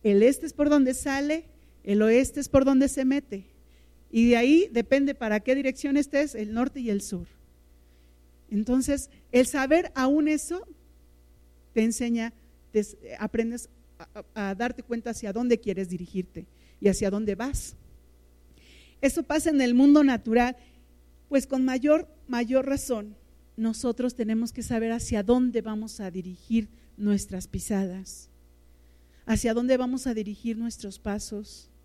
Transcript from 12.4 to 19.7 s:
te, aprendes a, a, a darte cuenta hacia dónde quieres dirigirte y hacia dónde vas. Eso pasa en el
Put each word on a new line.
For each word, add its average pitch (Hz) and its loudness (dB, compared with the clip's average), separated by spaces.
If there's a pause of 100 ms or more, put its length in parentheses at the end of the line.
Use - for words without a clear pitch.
te, 214 2 (360)
aprendes 226 -4 (260)
a, - -18 (100)
a, 202 -4
a 196 -4
darte 233 -6
cuenta 233 -8
hacia 208 -8
dónde 240 2
quieres 190 -4
dirigirte 180 -10 (340)
y 208 4
hacia 196 0
dónde 202 -2
vas. 254 -8 (1200)
Eso 277 0
pasa 311 -2
en 285 2
el 247 2